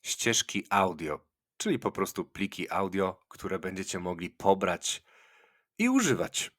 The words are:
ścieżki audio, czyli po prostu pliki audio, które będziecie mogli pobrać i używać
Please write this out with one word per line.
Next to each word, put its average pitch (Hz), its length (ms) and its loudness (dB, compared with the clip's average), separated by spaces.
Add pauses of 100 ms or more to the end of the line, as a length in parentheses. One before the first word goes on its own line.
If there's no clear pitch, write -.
ścieżki - 680 0
audio, 80 560 0 (300)
czyli 196 220 0
po 101 140 -2
prostu 95 320 -2
pliki - 460 -6
audio, 92 580 0
które 92 300 -6
będziecie 95 400 -6
mogli 90 320 -6
pobrać 95 720 2 (760)
i 233 100 4
używać 180 720 2